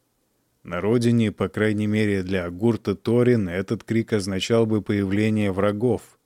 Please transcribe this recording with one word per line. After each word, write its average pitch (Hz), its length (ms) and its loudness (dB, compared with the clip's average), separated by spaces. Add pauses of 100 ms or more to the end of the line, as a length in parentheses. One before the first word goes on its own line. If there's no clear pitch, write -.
(640)
На 87 180 -6
родине, 117 500 2
по 98 160 -2
крайней 104 380 0
мере 104 360 0
для 90 280 -4
Гурта 104 440 -2
Торин, 117 540 2
этот 95 360 -6
крик 113 280 -2
означал 104 540 0
бы 107 160 0
появление 104 680 0
врагов. 104 760 -2